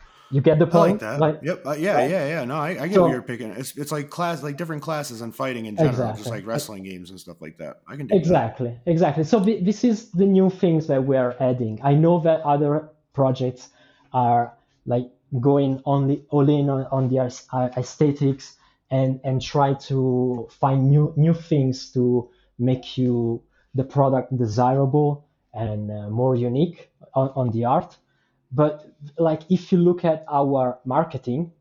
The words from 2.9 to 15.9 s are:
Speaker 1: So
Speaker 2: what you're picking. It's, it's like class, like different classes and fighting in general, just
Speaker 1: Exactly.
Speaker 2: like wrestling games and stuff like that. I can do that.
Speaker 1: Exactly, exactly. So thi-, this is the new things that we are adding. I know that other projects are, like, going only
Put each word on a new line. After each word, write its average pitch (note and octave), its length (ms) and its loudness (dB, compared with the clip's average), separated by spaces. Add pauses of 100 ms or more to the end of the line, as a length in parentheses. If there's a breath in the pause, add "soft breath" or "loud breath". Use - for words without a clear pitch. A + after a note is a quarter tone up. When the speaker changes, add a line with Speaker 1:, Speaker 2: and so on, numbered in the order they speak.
Speaker 1:
So F#3+ 80 6
Speaker 2:
what E3+ 100 4
you're B2 100 -4
picking. A#2 300 -10
It's, B2 240 -12
it's C#3+ 160 -8
like D3 180 -8
class, E3+ 320 -6
like D3 140 -8
different D#3+ 260 -8
classes C#3+ 380 -8
and A2+ 140 -12
fighting B2 320 -6
in G#2+ 100 -10
general, D3 180 2
just A2+ 260 -4
Speaker 1:
Exactly. A2+ 180 -8
Speaker 2:
like F#2+ 80 -12
wrestling A2 360 -8
games F#2 280 -14
and F#2 100 -18
stuff E2+ 200 -20
like D#2+ 180 -16
that. D#2 300 -14
I A#2+ 80 -16
can C#3+ 100 -10
do - 80 0
that. F#3+ 60 4
Speaker 1:
Exactly, C3 560 -2 (100)
exactly. E3 380 2
So G#3 180 2
thi-, G3+ 180 0
this G3 240 0
is A3+ 280 0
the F#3 140 4
new F#3+ 240 6
things E3 380 0
that C3+ 160 2
we C3+ 120 2
are B2 240 0
adding. B2 420 -2
I C#3+ 120 4
know E3 260 6
that D#3+ 220 2
other D3 480 0 (220)
projects C3 560 -2 (440 soft breath)
are, A#2+ 440 2 (300)
like, B2+ 240 -2 (300)
going C#3 440 2
only C#3 460 0